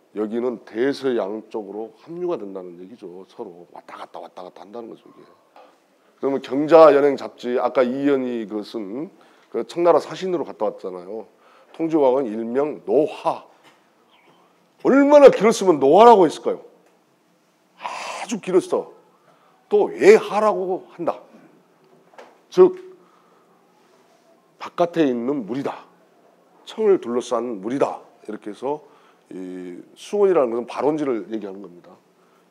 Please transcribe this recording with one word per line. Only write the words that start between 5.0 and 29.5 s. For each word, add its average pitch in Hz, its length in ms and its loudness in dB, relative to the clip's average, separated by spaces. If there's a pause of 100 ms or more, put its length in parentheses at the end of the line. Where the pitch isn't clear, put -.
이게. 87 160 -20 (920)
그러면 135 220 -4
경자연행 143 760 6
잡지, 123 420 -8
아까 123 240 0
이연희 127 640 -4
그 104 160 -8
쓴 117 480 -12 (400)
그 113 160 -6
청나라 170 320 2
사신으로 160 440 -6
갔다 - 220 -8
왔잖아요. 95 640 -10 (460)
통주강은 143 520 0
일명 117 600 -6
노하. 135 600 -2 (1400)
얼마나 277 460 8
길었으면 185 500 2
노하라고 190 460 8
했을까요? 104 360 -4 (1600)
아주 208 180 -8
길었어. 135 500 0 (800)
또 202 160 2
외하라고 190 1040 2
한다. - 320 -8 (1300)
즉, - 480 0 (1600)
바깥에 170 480 -2
있는 123 400 -4
물이다. 123 400 -10 (800)
청을 208 340 0
둘러싼 117 640 -6
물이다. 120 400 -4 (260)
이렇게 107 220 -14
해서 135 320 -8 (480)
이 90 480 -14 (180)